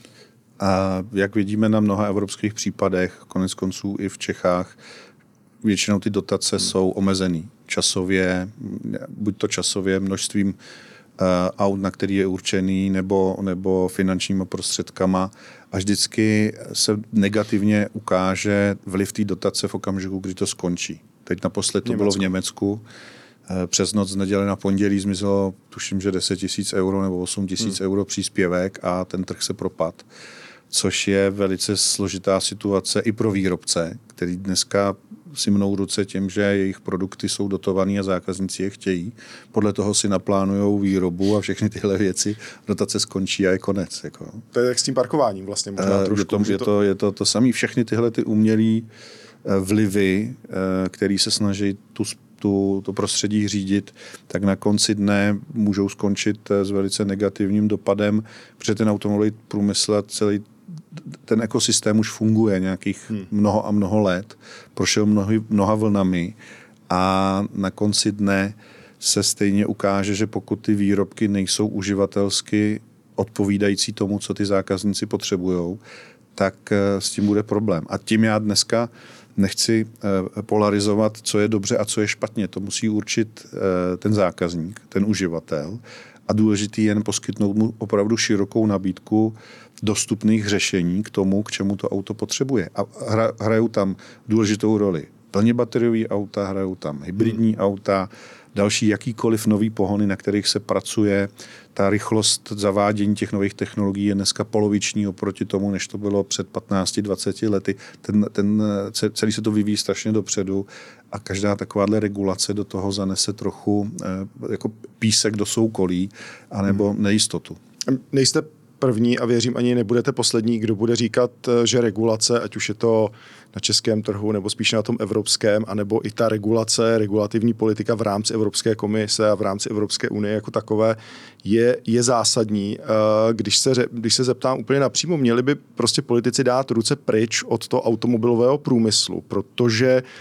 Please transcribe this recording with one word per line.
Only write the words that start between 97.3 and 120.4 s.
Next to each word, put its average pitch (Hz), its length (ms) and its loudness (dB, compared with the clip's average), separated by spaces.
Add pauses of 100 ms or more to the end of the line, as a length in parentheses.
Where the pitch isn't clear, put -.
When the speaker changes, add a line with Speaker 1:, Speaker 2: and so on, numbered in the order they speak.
Speaker 2:
Hmm. 110 80 -6
Speaker 1:
auta, 98 480 0 (460)
další 104 340 2
jakýkoliv 110 580 0
nový 107 240 4
pohony, 104 360 0
na 98 100 0
kterých 101 320 -2
se 104 120 0
pracuje. 101 680 0 (460)
Ta 98 160 2
rychlost 107 640 0
zavádění 101 580 2
těch - 180 -4
nových 101 220 -2
technologií 101 520 -2
je 101 80 2
dneska 98 300 -2
poloviční 104 640 0
oproti 98 380 -6
tomu, 101 260 -2
než 95 180 -4
to 101 100 -10
bylo 101 260 0
před - 240 -6
patnácti, 95 540 -2
dvaceti 101 460 -2
lety. 98 260 0 (260)
Ten, 104 320 2
ten, 104 300 0 (280)
ce-, 104 200 -2
celý 110 220 -2
se 110 100 -4
to 110 100 -2
vyvíjí 104 240 2
strašně 110 360 -2
dopředu 98 540 -2 (460)
a - 60 -8
každá 98 380 -2
takováhle 101 440 0
regulace 101 540 -2
do 101 100 -4
toho 98 280 -4
zanese 98 400 -2
trochu, 104 580 -2 (140)
eh, - 20 -6 (460)
jako 110 200 -4 (260)
písek 107 380 0
do 104 100 -2
soukolí 98 640 0 (420)
anebo 101 420 2
Speaker 2:
Hmm. 107 100 -2
Speaker 1:
nejistotu. 101 540 0 (560)
Speaker 2:
Nejste 139 300 2 (360)
první 120 400 2
a 123 80 -2
věřím, 117 300 2
ani 123 180 2
nebudete 120 380 2
poslední, 117 460 0